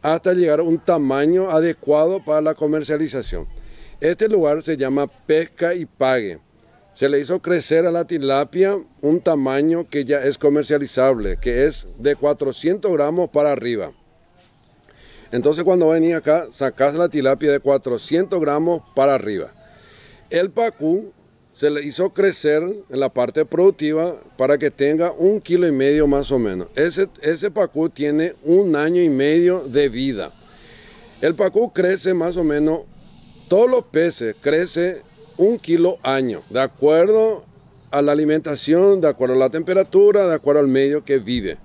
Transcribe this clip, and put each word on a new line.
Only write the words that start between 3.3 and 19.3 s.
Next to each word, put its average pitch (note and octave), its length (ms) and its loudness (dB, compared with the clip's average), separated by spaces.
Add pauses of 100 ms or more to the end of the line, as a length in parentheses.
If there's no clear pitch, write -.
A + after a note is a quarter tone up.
Este F3 300 -2
lugar D#3+ 340 0
se D#3+ 140 -4
llama C3+ 300 -2
Pesca E3 680 -2
y E3+ 120 -6
Pague. A2 520 -2 (540)
Se C#3 160 0
le C#3+ 100 2
hizo D#3 220 -4
crecer E3 460 0
a E3+ 40 2
la E3+ 160 -2
tilapia D#3 680 0 (240)
un D#3 200 2
tamaño D3+ 680 0
que C#3+ 160 -4
ya C#3 180 -2
es C3+ 140 -2
comercializable, C3+ 1040 0
que B2 240 0
es - 220 -4 (120)
de C#3+ 180 0
cuatrocientos D3 760 -2
gramos D#3 380 -2
para D3 220 2
arriba. G#2+ 380 -4 (1400)
Entonces C#3+ 300 0
cuando E3+ 280 4
venís E3 240 2
acá, D#3 360 0
sacás C#3 440 -2
la E3+ 140 0
tilapia C#3+ 440 0
de C#3 80 0
cuatrocientos C#3 800 -2
gramos D#3 420 -2 (140)
para C3+ 180 4
arriba. G2 380 -6 (760)